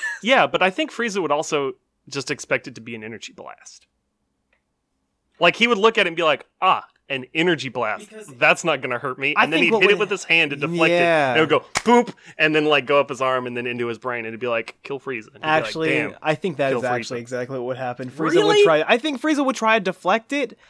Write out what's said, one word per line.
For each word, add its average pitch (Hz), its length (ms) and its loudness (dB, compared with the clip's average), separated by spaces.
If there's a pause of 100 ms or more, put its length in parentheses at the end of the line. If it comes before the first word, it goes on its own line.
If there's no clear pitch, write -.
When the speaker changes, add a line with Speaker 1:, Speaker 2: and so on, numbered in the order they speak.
(220)
Speaker 1:
Yeah, 214 240 2
but - 160 -2
I 185 80 2
think 302 200 -6
Frieza 208 300 -6
would 156 120 -4
also 147 420 -2 (340)
just 139 220 -8
expect 135 360 -6
it 131 100 -16
to 113 40 -18
be 117 140 -16
an 110 100 -14
energy 110 300 -16
blast. - 520 -20 (1500)
Like, 175 180 4
he 226 100 2
would 240 120 2
look 220 200 4
at 196 80 2
it - 20 -2
and 165 80 -6
be 170 60 -2
like, 151 240 2 (140)
"Ah, 165 260 2 (220)
an 135 260 -6
energy 156 340 0
blast. 113 400 -6
Speaker 2:
Because - 200 -20
Speaker 1:
That's 151 360 0
not 151 160 0
gonna 127 180 -4
hurt 131 200 -8
me." 139 180 -2
Speaker 2:
I 160 80 4
Speaker 1:
And 147 80 0
then 160 80 2
Speaker 2:
think 180 60 4
Speaker 1:
he'd 214 60 2
Speaker 2:
what 214 100 2
Speaker 1:
hit 196 80 6
it 208 40 4
Speaker 2:
would 190 60 -2
Speaker 1:
with 202 100 -2
his 196 140 -4
hand 165 280 2
to 147 40 -6
deflect 160 340 0
Speaker 2:
Yeah. 170 380 4
Speaker 1:
it. - 20 0
And 123 80 -2
it - 20 -16
would 156 100 -2
go 147 100 4 (220)
boop, 240 320 4 (240)
and 156 160 2
then, 151 120 2
like, 143 200 2
go 143 140 4
up 135 80 -2
his 131 120 -10
arm 127 260 0
and 123 100 -8
then 120 100 -6
into 120 220 -4
his 113 100 -6
brain. 123 220 -6
And 110 80 -10
it'd 113 120 -12
be 123 60 -4
like, 113 380 -4
"Kill 139 160 -10
Frieza." 117 280 -10
And - 80 -20
he'd - 60 -20
be 156 60 -6
like, 156 160 2
Speaker 2:
Actually, 160 260 -4
Speaker 1:
"Damn, 113 320 -2
Speaker 2:
I 151 140 0
think 160 220 -6
that 139 120 0
Speaker 1:
kill 131 80 -2
Speaker 2:
is 117 60 -4
actually 120 340 -4
Speaker 1:
Frieza." 120 40 -8
Speaker 2:
exactly 123 360 -8
what 123 180 -6
happened. 127 360 -8
Frieza 170 220 -2
Speaker 3:
Really? 403 100 6 (120)
Speaker 2:
would 415 80 8
try, 156 220 6
I 226 120 4
think 285 220 -4
Frieza 294 240 0
would 262 120 0
try 220 220 2
to 190 60 -2
deflect 190 480 -2
it, 277 240 -4 (140)